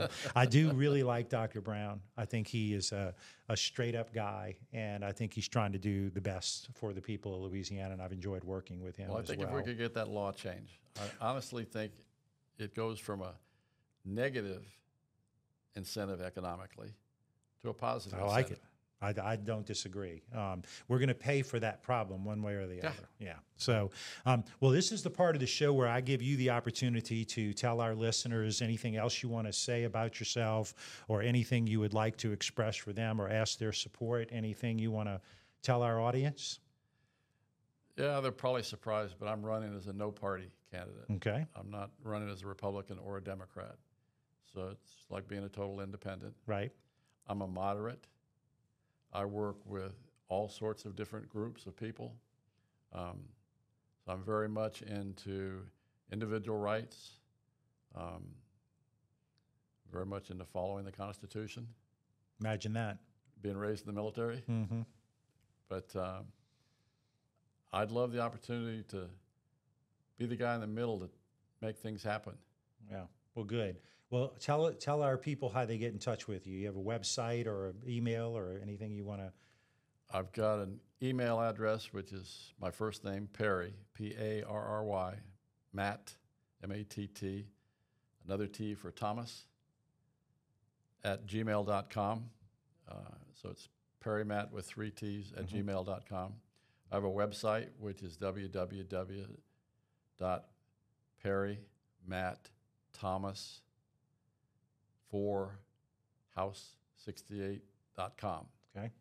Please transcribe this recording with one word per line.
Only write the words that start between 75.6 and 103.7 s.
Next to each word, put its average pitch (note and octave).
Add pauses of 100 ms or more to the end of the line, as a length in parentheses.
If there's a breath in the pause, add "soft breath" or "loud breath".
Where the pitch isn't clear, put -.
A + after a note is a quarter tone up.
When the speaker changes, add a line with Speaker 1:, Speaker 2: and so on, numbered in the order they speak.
Speaker 1:
they A#2
get A2+
in G2+
touch A2+
with F#2+
you. F#2+
You G2
have G2
a G2
website A#2
or G2
an G2
email A#2
or F#2+
anything G#2
you G2+
wanna G2 (760 soft breath)
Speaker 2:
I've F#2
got G#2+
an G2 (220)
email B2
address, A2
which F#2+
is -
my F#2
first G#2+
name, G2
Parry, G2 (180)
P G#2+
A G#2+
R G#2+
R G#2+
Y, F#2+ (580)
Matt, G2 (500)
M G2+
A G#2
T G2+
T, G2 (800)
another G2
T G#2
for F#2
Thomas, A2+ (1600)
at G#2
gmail G#2
dot G2+
com. A2 (600)
Uh, - (400)
so -
it's - (320)
Perry G#2+
Matt G#2
with G2+
three G#2
T's G2+
at G#2
Speaker 1:
Mm-hmm. G2+
Speaker 2:
gmail F#2+
dot G2
com. F#2+ (580 soft breath)
I -
have G2+
a F#2+
website, G#2 (100)
which G2+
is E2+
W G2
W F#2+
W F#2+ (920)
dot F#2 (760)
Perry G2+ (480)
Matt F#2 (460)
Thomas G2 (1500)